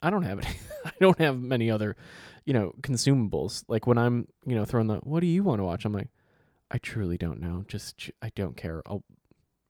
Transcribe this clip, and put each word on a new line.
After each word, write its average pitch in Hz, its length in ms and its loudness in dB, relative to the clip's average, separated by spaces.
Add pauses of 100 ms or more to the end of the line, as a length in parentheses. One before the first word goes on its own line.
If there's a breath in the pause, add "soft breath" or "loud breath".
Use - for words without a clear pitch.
I 165 80 2
don't 196 140 0
have 98 160 -4
any, - 160 -6 (140)
<laughs> 587 140 -12
I - 160 -10
don't 185 180 8
have 139 220 2
many 123 300 0
other, 107 260 0 (480 loud breath)
you 139 80 -2
know, 104 280 2
consumables. 110 880 0
Like, 113 180 0
when 120 120 6
I'm, 120 280 4 (180)
you 127 120 -2
know, 104 80 2
throwing 113 240 0
the, 107 80 0
"What 156 240 -2
do 180 60 2
you 175 180 4
wanna 110 200 0
watch?" 90 200 -4
I'm 107 80 -2
like, 101 160 -4 (640)
"I 123 80 -4
truly 90 400 -4
don't 73 220 -4
know. 87 280 -6
Just - 300 -12
ch-, - 120 -14 (100)
I 113 140 -8
don't 85 220 -6
care. 82 300 -8
I'll, 101 180 -8 (640)